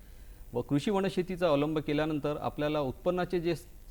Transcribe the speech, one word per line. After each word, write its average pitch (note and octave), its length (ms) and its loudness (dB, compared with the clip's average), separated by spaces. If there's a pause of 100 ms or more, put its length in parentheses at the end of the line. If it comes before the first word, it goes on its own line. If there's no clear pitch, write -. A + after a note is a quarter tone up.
(520)
व A#2+ 100 0
कृषी C#3+ 280 0
वनशेतीचा F#3 580 2
अवलंब D3+ 300 4
केल्यानंतर D3+ 600 0
आपल्याला D3+ 400 0
उत्पन्नाचे F3+ 600 0
जे E3 160 0
स-, - 100 -12 (240)